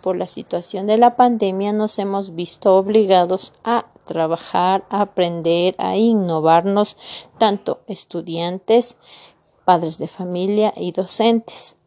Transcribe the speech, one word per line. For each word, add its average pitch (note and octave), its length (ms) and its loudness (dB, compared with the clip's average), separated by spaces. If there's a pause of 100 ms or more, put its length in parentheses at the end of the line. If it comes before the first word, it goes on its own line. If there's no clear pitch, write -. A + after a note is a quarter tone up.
por F#3 140 -2
la F3+ 120 -6
situación F#3 600 -8
de G#3+ 100 2
la A#3+ 180 6
pandemia, G#3 580 0
nos G#3+ 260 -2
hemos G3 360 -6
visto F3 400 0
obligados F#3+ 800 2 (100)
a - 220 -2 (200)
trabajar, F3+ 840 -2
a G#3 120 -2
aprender, F3 760 0
a F#3 180 -4
innovarnos, G3 1000 2 (400)
tanto G3+ 500 0
estudiantes, F3+ 1080 -2 (680)
padres E3+ 340 2
de E3+ 100 -8
familia F#3+ 680 -2
y F3 160 -6
docentes. A3+ 960 -2